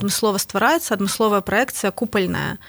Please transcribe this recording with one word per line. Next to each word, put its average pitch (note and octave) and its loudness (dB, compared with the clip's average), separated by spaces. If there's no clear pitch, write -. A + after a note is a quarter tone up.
адмыслова G3+ 0
ствараецца, A#3+ 0
адмысловая G#3 2
праекцыя G3+ 0
купальная. F#3 -2